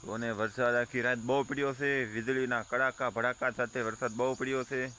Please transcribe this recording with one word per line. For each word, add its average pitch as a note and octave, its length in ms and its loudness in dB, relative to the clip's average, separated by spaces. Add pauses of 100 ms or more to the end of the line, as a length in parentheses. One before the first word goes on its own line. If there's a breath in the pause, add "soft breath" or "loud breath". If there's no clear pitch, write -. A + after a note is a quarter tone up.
(140)
અને A#2 180 -2
વરસાદ A2 440 2
આખી A#2+ 260 0
રાત A#2+ 240 2
બહુ B2+ 180 4
પડ્યો C#3 300 0
છે, C#3 160 0 (160)
વીજળીના A#2 580 0
કડાકા B2+ 480 0
ભડાકા A#2+ 400 0
સાથે A#2+ 300 -2
વરસાદ A2+ 320 -2
બહુ B2+ 220 2
પડ્યો C3 300 0
છે. B2+ 160 -2 (180)